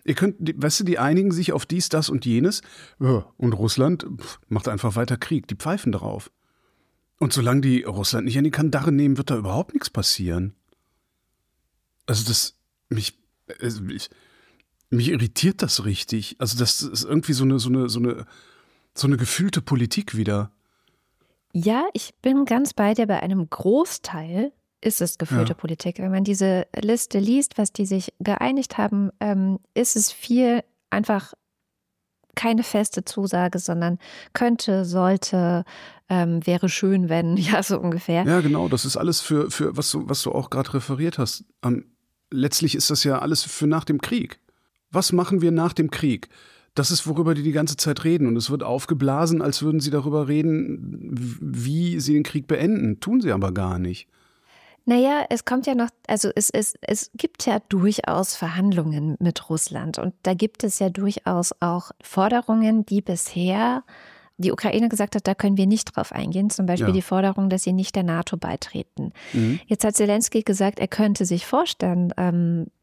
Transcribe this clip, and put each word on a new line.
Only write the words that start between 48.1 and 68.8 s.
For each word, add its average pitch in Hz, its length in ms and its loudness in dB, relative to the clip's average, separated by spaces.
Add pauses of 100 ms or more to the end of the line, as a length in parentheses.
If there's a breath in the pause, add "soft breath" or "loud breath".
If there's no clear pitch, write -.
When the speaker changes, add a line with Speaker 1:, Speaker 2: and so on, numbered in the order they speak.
Speaker 1:
Und 117 100 2
es 117 140 -2
wird 139 120 -2
aufgeblasen, 139 800 0
als 143 220 -2
würden 156 160 2
sie 143 100 -2
darüber 147 380 0
reden, 156 840 -2
w-, 120 300 -6
wie 151 580 -2
sie 143 140 0
den 147 100 4
Krieg - 240 -6
beenden. 143 520 2
Tun 240 200 2
sie 170 120 0
aber 98 200 0
gar 92 280 -2
nicht. 90 280 -6 (800 soft breath)
Speaker 2:
Naja, 262 440 4
es 233 140 -2
kommt 254 240 -2
ja 262 80 2
noch, 233 140 0 (180)
also 208 280 0
es, 214 140 2
es, - 320 -2
es - 340 -2
gibt - 300 -6
ja 214 220 2
durchaus 190 680 0
Verhandlungen 165 840 0
mit - 300 0
Russland. 160 500 -4
Und - 140 -4 (100)
da 185 100 2
gibt 214 300 -2
es 202 160 -2
ja 190 100 0
durchaus 180 720 -2
auch 175 320 -2 (100)
Forderungen, 220 840 2
die 202 160 0
bisher 202 840 -2 (540 loud breath)
die 185 140 0
Ukraine 226 360 2
gesagt 208 280 -2
hat, 202 120 -2
da 196 60 4
können 202 240 2
wir 190 80 4
nicht 220 300 0
drauf - 160 -4
eingehen. 196 400 -2
Zum 185 160 -2
Beispiel 175 220 2
Speaker 1:
Ja. 185 40 4
Speaker 2:
die 185 80 2
Forderung, 190 480 0
dass 185 140 0
sie 185 100 0
nicht 185 220 0
der 190 80 0
nato 170 340 -2
beitreten. - 760 -8 (220 loud breath)